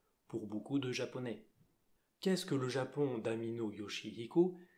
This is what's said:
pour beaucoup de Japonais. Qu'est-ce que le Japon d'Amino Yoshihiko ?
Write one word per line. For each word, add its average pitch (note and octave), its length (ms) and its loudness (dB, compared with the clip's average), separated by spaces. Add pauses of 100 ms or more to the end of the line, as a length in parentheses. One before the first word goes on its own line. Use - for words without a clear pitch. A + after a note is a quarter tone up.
(280)
pour G#2+ 180 -4
beaucoup G#2+ 320 -2
de B2+ 140 0
Japonais. A#2+ 560 -6 (720)
Qu'est-ce F#3 260 2
que - 80 0
le C3 140 2
Japon C3 500 0
d'Amino A2+ 540 0
Yoshihiko ? A2+ 880 2 (200)